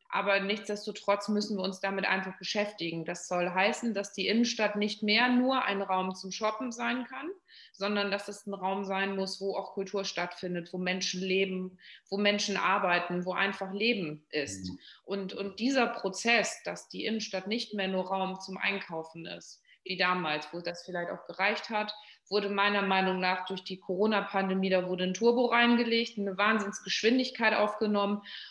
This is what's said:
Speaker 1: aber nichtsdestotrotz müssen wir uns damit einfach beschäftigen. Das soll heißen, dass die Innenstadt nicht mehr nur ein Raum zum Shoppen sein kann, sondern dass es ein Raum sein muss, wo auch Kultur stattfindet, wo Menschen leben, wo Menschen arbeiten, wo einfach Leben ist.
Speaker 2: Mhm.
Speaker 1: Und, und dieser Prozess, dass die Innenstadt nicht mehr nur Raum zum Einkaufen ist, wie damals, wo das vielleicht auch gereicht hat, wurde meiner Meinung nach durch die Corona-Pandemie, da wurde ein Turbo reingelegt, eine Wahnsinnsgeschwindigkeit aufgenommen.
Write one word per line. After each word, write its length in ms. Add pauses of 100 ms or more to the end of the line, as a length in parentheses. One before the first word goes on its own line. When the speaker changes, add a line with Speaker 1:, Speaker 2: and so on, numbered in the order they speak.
Speaker 1:
aber 320
nichtsdestotrotz 880
müssen 300
wir 60
uns 160
damit 260
einfach 320
beschäftigen. 680
Das 240
soll 220
heißen, 420
dass 220
die 120
Innenstadt 500
nicht 260
mehr 260
nur 360
ein 180
Raum 320
zum 160
Shoppen 420
sein 320
kann, 240 (460)
sondern 360
dass 180
es 180
ein 80
Raum 320
sein 300
muss, 260
wo 120
auch 200
Kultur 320
stattfindet, 640
wo 60
Menschen 420
leben, 580 (300)
wo 80
Menschen 400
arbeiten, 720
wo 80
einfach 400
Leben 560
ist. 400
Speaker 2:
Mhm. 80 (260)
Speaker 1:
Und, 300
und 260
dieser 280
Prozess, 760
dass 240
die 160
Innenstadt 420
nicht 280
mehr 140
nur 180
Raum 340
zum 160
Einkaufen 720
ist, 360 (220)
wie 140
damals, 560
wo 60
das 260
vielleicht 240
auch 160
gereicht 420
hat, 260 (360)
wurde 180
meiner 320
Meinung 400
nach 240
durch 200
die 140
Corona-Pandemie, 920
da 180
wurde 160
ein 80
Turbo 320
reingelegt, 720
eine 220
Wahnsinnsgeschwindigkeit 1120
aufgenommen. 720 (280)